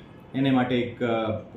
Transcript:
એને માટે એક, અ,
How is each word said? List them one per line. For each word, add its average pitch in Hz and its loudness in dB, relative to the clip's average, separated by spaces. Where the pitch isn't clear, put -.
એને 135 2
માટે 127 2
એક, - -4
અ, 113 0